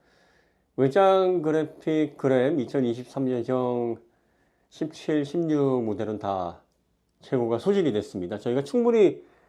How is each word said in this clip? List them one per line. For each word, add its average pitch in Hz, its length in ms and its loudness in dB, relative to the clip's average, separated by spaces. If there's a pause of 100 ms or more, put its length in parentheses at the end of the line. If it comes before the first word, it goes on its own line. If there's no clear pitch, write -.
(760)
외장 185 680 4
그래픽 156 760 -2
그램 135 420 2
이천이십삼년형 123 1400 -2 (720)
십칠, 151 560 -4
십육 143 580 0
모델은 107 360 -4
다 92 420 -6 (580)
재고가 117 380 -2
소진이 180 340 0
됐습니다. 101 460 -4
저희가 127 260 -2
충분히 233 580 2 (260)